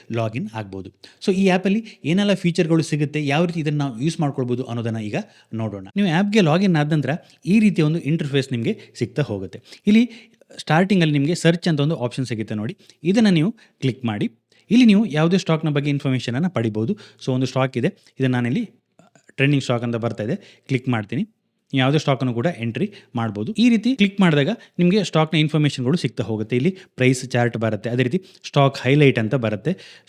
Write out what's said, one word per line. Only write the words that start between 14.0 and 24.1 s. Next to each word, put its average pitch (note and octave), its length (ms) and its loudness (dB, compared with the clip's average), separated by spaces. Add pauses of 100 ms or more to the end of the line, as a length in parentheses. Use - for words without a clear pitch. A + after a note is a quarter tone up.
ಮಾಡಿ. A2 260 -4 (400)
ಇಲ್ಲಿ A#3+ 140 6
ನೀವು G#3+ 200 6
ಯಾವುದೇ E3+ 320 2
ಸ್ಟಾಕ್‌ನ D#3+ 320 0
ಬಗ್ಗೆ C#3+ 200 -2
ಇನ್ಫಾರ್ಮೇಷನನ್ನು C3+ 600 -2
ಪಡಿಬೋದು. A2+ 480 -2 (280)
So C3+ 60 -2
ಒಂದು B2+ 140 0
ಸ್ಟಾಕ್ C3 320 -2
ಇದೆ, A#2+ 100 0 (320)
ಇದನ್ನು B2+ 180 0
ನಾನಿಲ್ಲಿ B2+ 320 -2 (640)
ಟ್ರೆಂಡಿಂಗ್ C#3 280 2
ಸ್ಟಾಕ್ A#2+ 200 -2
ಅಂತ A#2+ 120 -4
ಬರ್ತಾ A2 280 -4
ಇದೆ, - 440 -8
ಕ್ಲಿಕ್ C3 220 -4
ಮಾಡ್ತೀನಿ. A#2 320 -4
ನೀವು - 580 -8
ಯಾವುದೇ C3+ 180 2
ಸ್ಟಾಕನ್ನು C3 360 -2
ಕೂಡ A#2+ 140 -2 (100)
ಎಂಟ್ರಿ A2+ 360 -6 (220)
ಮಾಡ್ಬೋದು. A2+ 380 -4
ಈ A#3+ 160 2
ರೀತಿ A#3 260 2
ಕ್ಲಿಕ್ C4 240 0